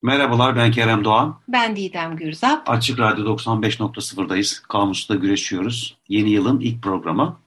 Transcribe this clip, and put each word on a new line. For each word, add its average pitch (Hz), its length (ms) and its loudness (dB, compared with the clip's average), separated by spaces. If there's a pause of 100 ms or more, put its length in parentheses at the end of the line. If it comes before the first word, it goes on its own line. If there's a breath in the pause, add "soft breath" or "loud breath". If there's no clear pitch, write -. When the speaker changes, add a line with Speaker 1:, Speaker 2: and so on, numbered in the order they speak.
Speaker 1:
Merhabalar, 127 540 4
ben 117 160 4
Kerem 113 320 2
Doğan. 120 440 2
Speaker 2:
Ben 233 280 0
Didem 180 400 -6
Gürzap. 165 540 -2
Speaker 1:
Açık 120 300 0
Radyo 107 260 0
doksan 110 360 -2
beş 107 180 -2
nokta 101 220 -4
sıfırdayız. 95 580 -4
Kamusla 101 560 -2
güreşiyoruz. 98 840 -2 (120)
Yeni 107 200 2
yılın 104 300 2
ilk 120 240 -4
programı. 95 640 -2